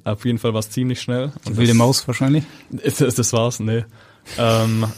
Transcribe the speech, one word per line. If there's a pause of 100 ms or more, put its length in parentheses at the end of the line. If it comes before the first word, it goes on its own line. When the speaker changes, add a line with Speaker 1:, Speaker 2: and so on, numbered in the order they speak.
Speaker 1:
auf
jeden
Fall
war's
ziemlich
schnell. (120)
Speaker 2:
Die
Speaker 1:
Und
Speaker 2:
wilde
Speaker 1:
das
Speaker 2:
Maus
wahrscheinlich? (260)
Speaker 1:
<laughs> (280)
Das,
das
war's,
nee. (540)
Ähm, (120)